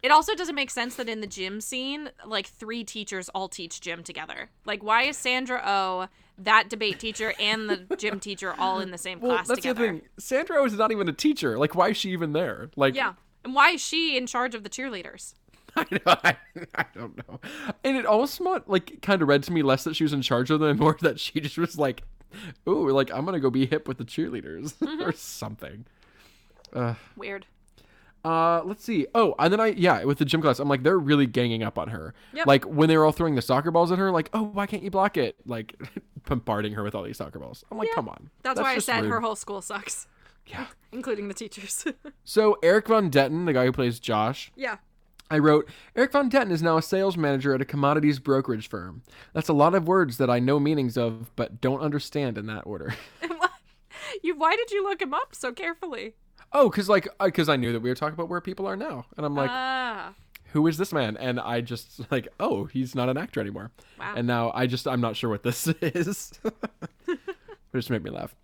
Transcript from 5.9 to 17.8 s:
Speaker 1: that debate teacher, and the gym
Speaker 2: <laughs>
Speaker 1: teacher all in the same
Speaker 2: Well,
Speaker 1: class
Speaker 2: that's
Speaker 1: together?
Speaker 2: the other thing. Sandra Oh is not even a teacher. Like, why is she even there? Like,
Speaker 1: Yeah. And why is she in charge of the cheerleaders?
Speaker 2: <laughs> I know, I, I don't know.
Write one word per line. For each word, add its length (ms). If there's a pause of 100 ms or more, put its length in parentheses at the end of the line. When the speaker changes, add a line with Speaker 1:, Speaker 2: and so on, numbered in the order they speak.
Speaker 1:
that 320
debate 300
teacher, 380
and 300
the 300
gym 220
Speaker 2:
<laughs> 80
Speaker 1:
teacher 300
all 220
in 120
the 40
same 240
Speaker 2:
Well, 140
Speaker 1:
class 140
Speaker 2:
that's 120
Speaker 1:
together? 220
Speaker 2:
the 80
other 80
thing. 100 (100)
Sandra 400
Oh 60
is 80
not 180
even 160
a 60
teacher. 460
Like, 160
why 160
is 80
she 140
even 200
there? 440
Like, 180
Speaker 1:
Yeah. 180 (320)
And 100
why 180
is 100
she 340
in 100
charge 280
of 80
the 80
cheerleaders? 640 (200)
Speaker 2:
<laughs> 220
I 140
know, 160
I, 300 (400)
I 80 (100)
don't 240
know. 220 (440)